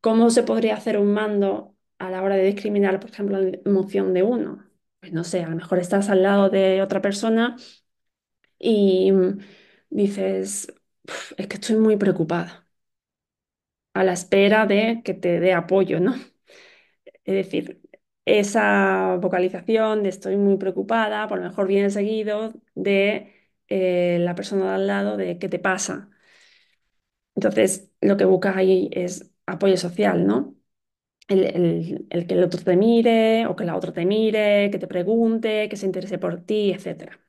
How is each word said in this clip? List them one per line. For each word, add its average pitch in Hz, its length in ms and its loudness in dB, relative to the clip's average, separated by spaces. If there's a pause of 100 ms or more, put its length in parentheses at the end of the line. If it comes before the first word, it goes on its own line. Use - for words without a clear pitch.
¿Cómo 226 300 4
se 233 140 4
podría 226 320 0
hacer 214 220 -4
un 202 140 2
mando 208 640 -2 (220)
a 185 120 -10
la 185 120 -6
hora 196 140 0
de 190 80 2
discriminar, 202 560 0
por - 100 -18
ejemplo, 196 300 -4
la 185 240 -2
emoción 190 500 0
de 180 80 4
uno? 233 420 -2 (360)
Pues 175 120 -18
no 165 120 -4
sé, 175 180 -4
a 160 60 -8
lo 165 80 -6
mejor 175 220 -2
estás 196 300 0
al 190 140 4
lado 196 280 4
de 190 320 2
otra 196 200 -2
persona 226 540 0 (1000)
y, 196 540 4
mm, 190 260 2 (520)
dices, 196 800 -4 (360)
"Uf, - 280 -14
es 196 120 -8
que - 80 -10
estoy 214 200 -2
muy 220 200 4
preocupada", 175 720 -2 (1300)
a 190 100 0
la 190 100 2
espera 202 520 4
de 220 380 0
que 185 100 -6
te 175 260 -2
dé 185 120 4
apoyo, 180 480 0
¿no? 247 140 2 (1080)
Es 190 100 -4
decir, 190 460 -6 (480)
esa 202 920 2
vocalización 190 840 -2
de 196 80 0
"estoy 190 260 -6
muy 202 220 4
preocupada", 208 720 -2
por 202 100 -6
lo 180 60 -8
mejor 190 240 -4
viene 202 220 2
seguido 214 640 -4 (220)
de, 196 580 -2 (360)
eh, 180 520 0
la 175 140 0
persona 190 360 -4
de 190 60 -2
al 196 100 -2
lado 202 300 -2
de 180 220 -6
"¿qué 190 100 -6
te 175 100 -4
pasa?". 185 520 -4 (1200)
Entonces, - 560 0 (100)
lo 202 160 2
que 196 80 2
buscas 190 320 2
ahí 190 360 2
es 180 380 -8 (160)
apoyo 190 300 2
social, 180 500 0
¿no? 226 300 -2 (720)
El, 190 160 4
el, 170 680 -2
el 175 160 -4
que 185 80 -4
el 180 100 4
otro 175 180 -4
te 180 140 2
mire 226 720 4
o 175 100 -4
que - 80 -6
la 170 120 -4
otra 180 160 -6
te 170 140 -2
mire, 208 640 2
que 202 60 -4
te 180 100 -8
pregunte, 220 800 0
que 214 80 -10
se 202 100 -6
interese 180 320 -6
por 170 260 -6
ti, 208 280 0
etcétera. - 560 -12